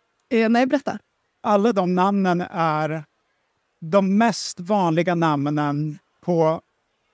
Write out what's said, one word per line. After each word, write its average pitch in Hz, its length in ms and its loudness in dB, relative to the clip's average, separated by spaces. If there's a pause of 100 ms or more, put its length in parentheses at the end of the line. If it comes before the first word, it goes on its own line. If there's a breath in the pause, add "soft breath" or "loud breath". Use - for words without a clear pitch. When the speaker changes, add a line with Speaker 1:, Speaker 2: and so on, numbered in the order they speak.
(300)
Speaker 1:
Eh, 226 200 2
nej, 240 160 2
berätta. 262 340 -4 (420)
Speaker 2:
Alla 208 320 2
de 180 220 0
namnen 185 460 2 (100)
är 156 520 -2 (800)
de 190 360 2
mest 220 420 -2
vanliga 175 560 0
namnen 147 840 -2 (220)
på 165 400 0 (520)